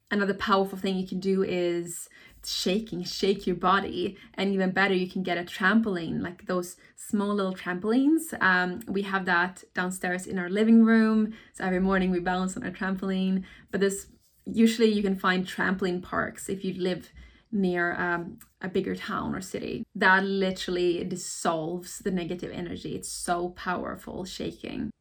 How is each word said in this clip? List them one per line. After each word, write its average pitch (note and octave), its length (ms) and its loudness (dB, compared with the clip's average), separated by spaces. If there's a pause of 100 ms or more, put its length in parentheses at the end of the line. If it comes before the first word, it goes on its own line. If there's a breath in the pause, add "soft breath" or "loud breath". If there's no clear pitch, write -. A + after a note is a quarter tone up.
(100)
Another G3+ 240 2
powerful G3 440 2
thing F#3+ 180 0
you F#3 100 -2
can F#3 140 -4
do F#3+ 220 2
is F3 680 0 (380 loud breath)
shaking, F#3 580 -2
shake G3 420 -2
your F#3 100 0
body. F#3+ 600 0 (180 loud breath)
And G3 180 0
even F#3+ 180 2
better, F#3+ 240 2
you F3+ 140 0
can F#3 140 -6
get F3 160 -2
a F3 40 -4
trampoline, F#3 800 0
like - 240 -10
those F3+ 300 -2 (200 soft breath)
small G3+ 380 0
little F#3+ 200 0
trampolines. A#3 840 2
Um, F3+ 460 4
we G3 160 -2
have G3 240 -2
that F3+ 380 2 (100)
downstairs F#3 520 -2
in F#3+ 120 -4
our F3 100 -2
living A3 360 8
room. A3 500 4 (200 loud breath)
So - 100 -6
every F#3 160 2
morning F#3 300 4
we F3+ 100 2
bounce F#3 360 -2
on - 80 -8
our F#3+ 60 -6
trampoline. F#3+ 720 -2 (260 loud breath)
But F#3+ 100 -2
this, G3 260 0 (380)
usually A3+ 480 4
you G#3 100 0
can G3 140 0
find F#3 300 0
trampoline F#3 560 -2
parks - 460 -4
if G3 160 -6
you F#3 100 -4
live F3+ 360 -4 (400 soft breath)
near, F3 440 2
um, E3+ 440 -4 (220)
a F#3 80 -6
bigger F#3 260 -2
town F#3 400 -6
or - 60 -6
city. - 440 -8 (100)
That F#3+ 300 4
literally F#3 800 0
dissolves F3 920 -4
the G3+ 120 -4
negative F3+ 420 -4
energy. F3 420 -8
It's F#3+ 160 -8
so F3 400 -4
powerful, - 760 -8
shaking. - 640 -8 (100)